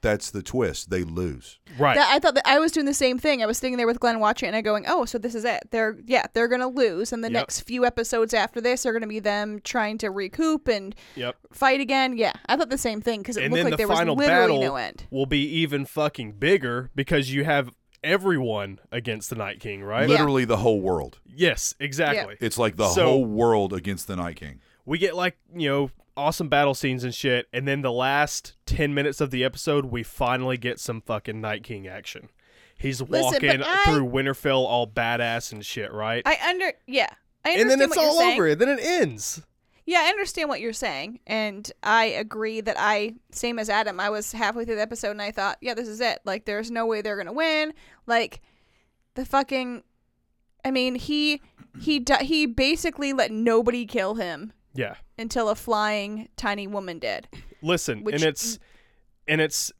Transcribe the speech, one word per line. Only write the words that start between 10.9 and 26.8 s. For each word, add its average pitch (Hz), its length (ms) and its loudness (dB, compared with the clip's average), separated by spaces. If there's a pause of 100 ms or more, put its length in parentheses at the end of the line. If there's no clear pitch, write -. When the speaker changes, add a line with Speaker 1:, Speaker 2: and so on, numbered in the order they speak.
Speaker 2:
Yep. - 200 -6 (160)
Speaker 3:
fight 269 280 4
again." 262 360 0
Yeah, 226 160 2 (140)
I 233 100 2
thought 285 140 0
the 262 80 -2
same 214 240 -2
thing 220 200 -2
'cause 220 140 -6
it 131 80 0
Speaker 2:
And 147 80 2
Speaker 3:
looked 165 60 4
Speaker 2:
then 170 80 2
Speaker 3:
like 156 60 2
Speaker 2:
the 151 40 0
Speaker 3:
there 214 120 0
was 170 100 4
Speaker 2:
final 170 180 2
Speaker 3:
literally 214 240 6
Speaker 2:
battle 165 220 4
Speaker 3:
no 131 140 0
end. 113 340 -8
Speaker 2:
will 135 160 0
be 143 180 2 (140)
even 143 260 0
fucking 139 480 -4
bigger 127 640 0
because 139 380 0
you 139 120 0
have 143 260 2 (320)
everyone 131 760 0 (120)
against 113 400 -6
the 123 60 -6
Night 104 240 -6
King, 101 240 -10
right? 117 240 2
Speaker 3:
Yeah. 147 80 8
Speaker 1:
Literally 139 300 4
the 113 120 4
whole 110 220 4
world. 82 460 -2
Speaker 2:
Yes, 151 520 0
exactly. 135 640 -2
Speaker 1:
It's 117 180 -2
like 110 180 2
the 104 120 4
Speaker 2:
So 165 160 4
Speaker 1:
whole 135 220 6
world 107 480 4
against 95 320 -6
the 95 100 -6
Night 85 200 -6
King. 69 240 -16 (260)
Speaker 2:
we 147 120 -2
get, 175 160 2
like, 180 220 -2 (180)
you 160 140 -2
know, 139 220 0 (260)
awesome 151 320 -2
battle 143 260 4
scenes 127 300 -2